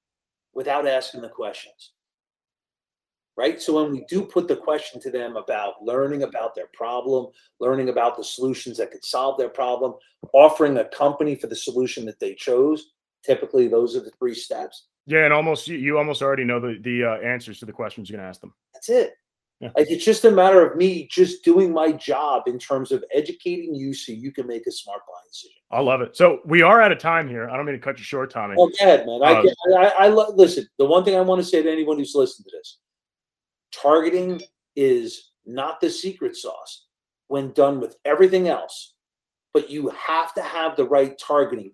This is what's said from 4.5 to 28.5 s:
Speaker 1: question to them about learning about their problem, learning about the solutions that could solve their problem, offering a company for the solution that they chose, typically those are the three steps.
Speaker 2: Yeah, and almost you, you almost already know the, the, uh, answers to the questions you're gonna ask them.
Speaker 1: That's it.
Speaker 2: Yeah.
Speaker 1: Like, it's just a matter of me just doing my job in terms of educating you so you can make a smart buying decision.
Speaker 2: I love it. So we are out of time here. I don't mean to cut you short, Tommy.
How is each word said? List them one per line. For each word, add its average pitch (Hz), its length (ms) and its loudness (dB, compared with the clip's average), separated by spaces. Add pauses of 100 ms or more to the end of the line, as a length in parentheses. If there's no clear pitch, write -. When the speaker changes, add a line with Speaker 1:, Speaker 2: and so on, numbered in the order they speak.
Speaker 1:
question 147 460 -6
to 131 80 -10
them 120 280 -8
about 107 440 -8
learning 139 420 -4
about 117 300 -6
their - 200 -14
problem, 123 540 -4 (320)
learning 127 300 -2
about 120 280 0
the 107 60 -12
solutions 123 540 -8
that 107 140 -6
could - 140 -18
solve 135 340 -4
their 120 100 -2
problem, 123 460 -4 (380)
offering 147 440 8
a 110 80 0
company 143 500 -2
for - 120 -10
the - 80 -12
solution 123 500 -6
that 107 140 -14
they 95 160 -8
chose, 143 560 0 (320)
typically 131 440 2
those 117 280 0
are 127 60 -6
the 107 180 -14
three 120 160 -4
steps. - 520 -14 (200)
Speaker 2:
Yeah, 156 160 2
and 147 100 2
almost 156 340 -2
you, 165 100 -10
you 143 200 -2
almost 147 240 -4
already 139 220 -2
know 120 160 -2
the, 120 220 -8
the, 120 220 -4
uh, 113 140 -2
answers 117 420 -8
to 120 60 -20
the 107 60 -16
questions 104 380 -12
you're 107 80 -14
gonna 95 120 -16
ask 90 120 -20
them. - 120 -20 (200)
Speaker 1:
That's - 160 -10
it. 240 240 2 (480)
Speaker 2:
Yeah. 120 140 -12
Speaker 1:
Like, 151 160 2
it's 170 140 -4
just 220 180 2
a 226 80 8
matter 190 340 8
of 135 120 -2
me 175 340 0
just 180 320 2
doing 170 300 4
my 160 180 0
job 143 560 -4
in 123 100 -4
terms 131 360 -6
of 127 100 -2 (100)
educating 170 640 -4
you 135 180 -8
so - 200 -14
you 123 180 -12
can 127 160 -10
make 117 200 -10
a 117 40 -6
smart 101 340 -14
buying - 240 -20
decision. - 280 -20 (120)
Speaker 2:
I 123 120 -2
love 131 180 0
it. 117 160 -8
So 170 300 4
we 165 160 4
are 208 200 8
out 202 120 6
of - 40 -4
time 165 300 -2
here. 120 220 -8
I 127 80 -8
don't 147 80 -6
mean 143 100 -6
to 120 60 -12
cut 135 160 -8
you 104 80 -20
short, 131 260 -6
Tommy. 104 260 -8